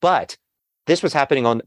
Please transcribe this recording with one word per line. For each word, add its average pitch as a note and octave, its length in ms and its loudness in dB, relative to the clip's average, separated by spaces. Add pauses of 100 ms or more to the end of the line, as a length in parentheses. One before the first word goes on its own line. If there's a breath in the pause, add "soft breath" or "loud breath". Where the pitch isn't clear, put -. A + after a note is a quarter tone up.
But E3 360 -2 (500)
this E3+ 160 0
was F3+ 100 -2
happening C#3 340 0
on A#2 200 0